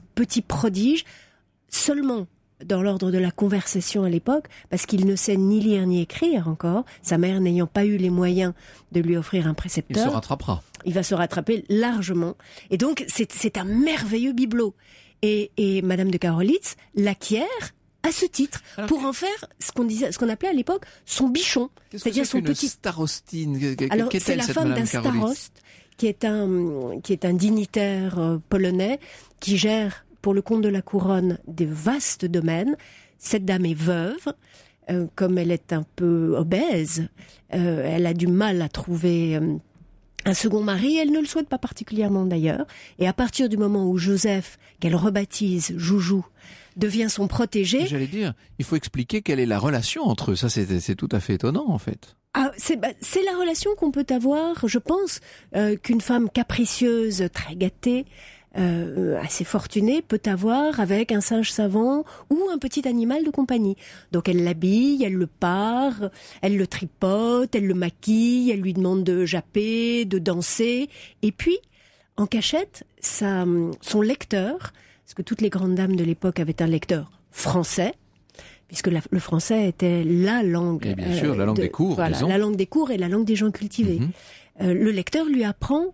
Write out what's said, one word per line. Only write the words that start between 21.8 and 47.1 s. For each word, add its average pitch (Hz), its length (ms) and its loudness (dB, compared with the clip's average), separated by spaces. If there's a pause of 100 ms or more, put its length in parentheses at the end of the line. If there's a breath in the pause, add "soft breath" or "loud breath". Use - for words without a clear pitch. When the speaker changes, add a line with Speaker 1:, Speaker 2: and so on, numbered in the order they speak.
Speaker 2:
Qu'est-ce - 20 -20
que 208 120 -10
Speaker 1:
c'est-à-dire 247 220 0
Speaker 2:
c'est - 60 -4
Speaker 1:
son 262 60 0
Speaker 2:
qu'une 202 100 -2
Speaker 1:
petit 285 220 0
Speaker 2:
starostine ? 160 880 -4
Que-, 135 160 -2
que-, 135 160 -2
Speaker 1:
Alors, 226 160 2
Speaker 2:
qu'est-elle, 202 160 0
Speaker 1:
c'est 269 140 0
la 247 60 -2
Speaker 2:
cette 233 120 -2
Speaker 1:
femme 320 140 2
Speaker 2:
Madame 233 160 0
Speaker 1:
d'un 214 40 -2
Speaker 2:
Karollitz ? 240 300 0
Speaker 1:
starost, 226 320 -2 (460 loud breath)
qui 233 100 2
est 208 160 -2
un, 175 800 -2
qui - 80 -4
est 190 140 -2
un 175 80 2
dignitaire, 196 840 0
euh, 165 200 0 (100)
polonais, 190 540 0 (400 loud breath)
qui 196 160 0
gère 214 480 0 (160)
pour 196 120 0
le 196 80 2
compte 220 200 0
de 208 80 2
la 196 120 0
couronne 185 640 0
des 165 200 -4
vastes 156 580 -2
domaines. 175 540 0 (400 loud breath)
Cette 214 260 -2
dame 185 220 0
est 165 80 0
veuve, 180 600 -2 (560 soft breath)
euh, 180 160 -2 (100)
comme 185 220 2
elle 170 140 0
est 170 220 -4
un 156 100 0 (140)
peu 170 400 2
obèse, 165 720 0 (440 loud breath)
euh, 170 320 0
elle 165 200 0
a 170 80 0
du 175 140 0
mal 185 340 2
à 151 80 -2
trouver, 170 640 0
euh, 156 220 -2 (680)
un 196 80 2
second 208 300 0
mari. 214 340 2
Elle 311 140 2
ne 302 80 2
le 302 60 0
souhaite 302 240 -2
pas 262 80 -2
particulièrement 208 680 -2
d'ailleurs. 170 400 0 (340 loud breath)
Et 180 80 2
à 185 60 0
partir 254 360 0
du 214 80 0
moment 202 320 2
où 185 80 2
Joseph, 196 600 0 (220 soft breath)
qu'elle 170 160 2
rebaptise 190 840 0
Joujou, 180 480 2 (520 loud breath)
devient 214 320 0
son 202 180 0